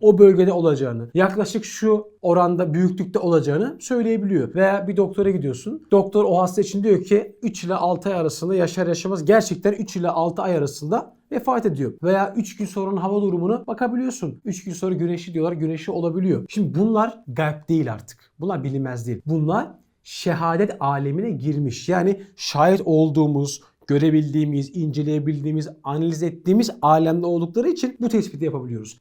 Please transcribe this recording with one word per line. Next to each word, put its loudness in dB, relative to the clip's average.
o 8
bölgede 8
olacağını, 0
yaklaşık 0
şu 0
oranda, 2
büyüklükte 0
olacağını 0
söyleyebiliyor. -2
Veya 2
bir -2
doktora 0
gidiyorsun. -6
Doktor 4
o 2
hasta 2
için -2
diyor 4
ki 0
üç -6
ile -4
altı -2
ay -2
arasında -2
yaşar 0
yaşamaz, -4
gerçekten 2
üç -8
ile 0
altı -2
ay 0
arasında -4
vefat -2
ediyor. -2
Veya 2
üç -6
gün -4
sonranın -4
hava 0
durumunu 0
bakabiliyorsun. -4
Üç -8
gün -10
sonra -2
güneşi -4
diyorlar, -2
güneşi -4
olabiliyor. -2
Şimdi -2
bunlar 0
gayb -4
değil 0
artık. -18
Bunlar -4
bilinmez -6
değil. -6
Bunlar 0
şehadet -2
alemine -2
girmiş. -4
Yani 2
şahit 2
olduğumuz, 2
görebildiğimiz, 2
inceleyebildiğimiz, -2
analiz -2
ettiğimiz 0
alemde 4
oldukları 0
için -4
bu 0
tespiti -2
yapabiliyoruz. -8